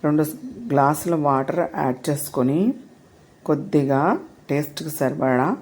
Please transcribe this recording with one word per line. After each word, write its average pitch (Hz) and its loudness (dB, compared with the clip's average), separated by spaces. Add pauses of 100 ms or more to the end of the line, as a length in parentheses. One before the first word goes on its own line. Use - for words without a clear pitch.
రెండు 151 2 (460)
గ్లాసుల 147 2 (100)
వాటర్ 135 0 (200)
యాడ్ 127 0
చేసుకొని, 143 0 (880)
కొద్దిగా 139 2 (520)
టేస్ట్కి 147 -4
సరిపడా 131 2 (120)